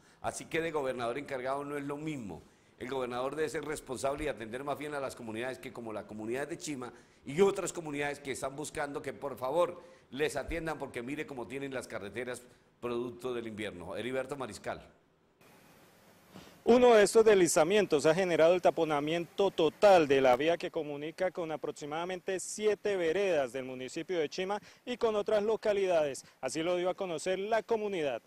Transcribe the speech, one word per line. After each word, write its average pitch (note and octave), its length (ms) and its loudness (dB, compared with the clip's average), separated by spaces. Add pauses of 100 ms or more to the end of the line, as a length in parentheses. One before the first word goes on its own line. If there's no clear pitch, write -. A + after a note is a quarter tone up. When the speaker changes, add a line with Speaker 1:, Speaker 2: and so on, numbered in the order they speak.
(220)
Speaker 1:
Así A#2 240 -6
que D#3+ 160 -2
de E3 80 -4
gobernador B2+ 480 -2
encargado C#3 460 -6
no C#3+ 120 -8
es C#3 80 -6
lo C#3+ 140 -6
mismo. C3 440 -8 (360)
El B2 100 -10
gobernador B2+ 480 -4
debe D#3 120 -2
ser D#3 160 -6
responsable C#3+ 600 -4
y D3 40 -2
atender A2+ 360 -8
más C#3+ 140 -4
bien D3 160 -8
a C#3+ 60 -4
las B2+ 140 -6
comunidades A#2+ 440 -6
que B2 140 -14
como A2+ 200 -10
la G#2+ 140 -8
comunidad A#2 420 -6
de D#3+ 100 -10
Chima B2+ 340 -10 (320)
y C#3+ 160 -4
otras F#3+ 320 4
comunidades C#3+ 480 -6
que C3+ 120 -8
están C3+ 240 -6
buscando D3 440 -8
que C#3 120 -8
por B2+ 240 -8
favor E3 440 0 (300)
les C#3+ 260 -2
atiendan D3+ 420 -6
porque B2+ 240 -8
mire D3 240 -8
cómo B2 200 -10
tienen C3+ 260 -8
las A#2+ 160 -8
carreteras A#2 540 -8 (380)
producto A#2+ 520 -4
del A#2 140 -6
invierno. F#2 500 -8
Heriberto C3 400 -4
Mariscal. G#2+ 500 -10 (1800)
Speaker 2:
Uno B3 280 10
de G#3 80 10
estos A3 220 6
deslizamientos F3 840 6
ha D#3 80 8
generado F3 400 6
el F3 80 0
taponamiento D#3+ 880 0
total E3 580 6
de C3+ 140 6
la B2+ 120 8
vía D#3+ 220 2
que E3+ 140 -8
comunica D#3 600 -6
con D#3+ 220 -6
aproximadamente E3+ 880 -6
siete G#3 560 -2
veredas E3 560 0
del B2+ 120 -6
municipio C3 540 -6
de D3 120 0
Chima G3 300 -4 (240)
y B3 120 -6
con A3 180 0
otras G#3 280 2
localidades. F#3+ 840 2 (160)
Así C#3 220 -4
lo F3+ 140 0
dio F3+ 120 0
a F3+ 60 -2
conocer F#3 440 -2
la G#3+ 240 0
comunidad. F#3 640 -2